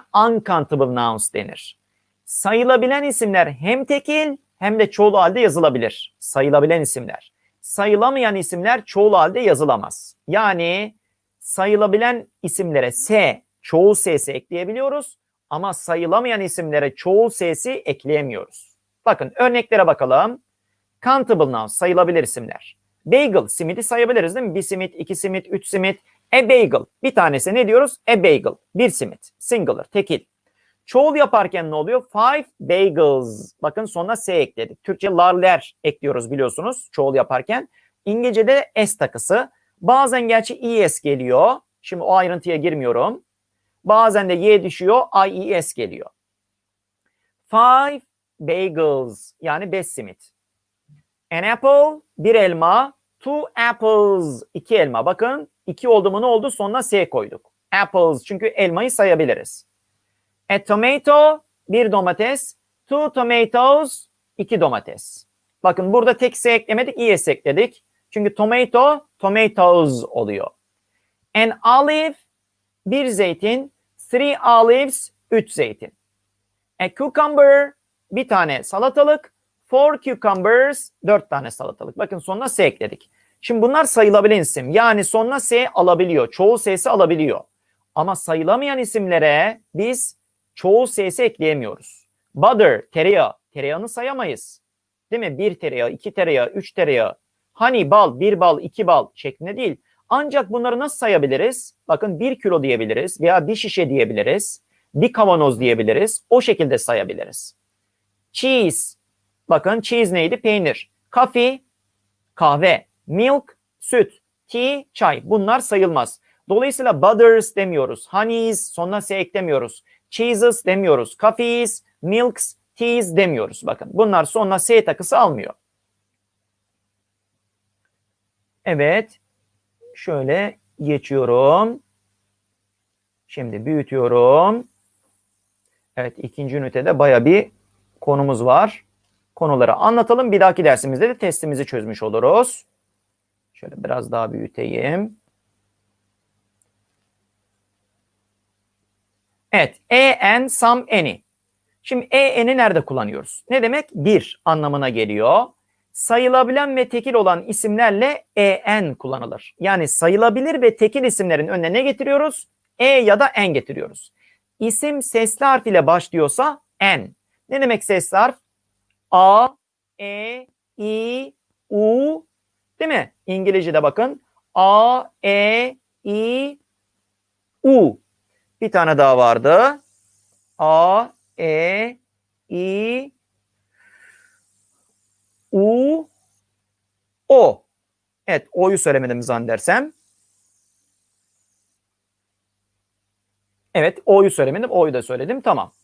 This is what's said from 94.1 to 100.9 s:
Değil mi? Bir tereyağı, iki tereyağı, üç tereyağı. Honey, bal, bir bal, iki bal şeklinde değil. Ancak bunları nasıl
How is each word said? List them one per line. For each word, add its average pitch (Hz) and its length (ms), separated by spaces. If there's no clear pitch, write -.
Değil 226 80
mi? 160 180
Bir 190 220
tereyağı, 127 320
iki - 200
tereyağı, 147 360
üç - 240
tereyağı. 135 460
Honey, 226 380
bal, 180 280
bir 196 200
bal, 165 220
iki - 260
bal 147 280
şeklinde 165 420
değil. 233 200
Ancak 269 420
bunları 240 280
nasıl 285 180